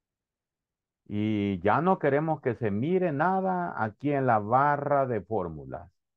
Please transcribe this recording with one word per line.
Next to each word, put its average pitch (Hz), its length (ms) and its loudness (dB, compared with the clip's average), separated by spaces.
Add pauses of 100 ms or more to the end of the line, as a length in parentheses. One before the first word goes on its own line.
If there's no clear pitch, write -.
(1080)
Y 104 540 0
ya 107 200 4
no 185 180 2
queremos 151 420 0
que 117 140 -2
se 104 160 -2
mire 165 400 0
nada 180 720 -2
aquí 139 280 -4
en 135 140 0
la 113 140 4
barra 139 680 2
de 117 160 -2
fórmulas. 82 720 -6 (260)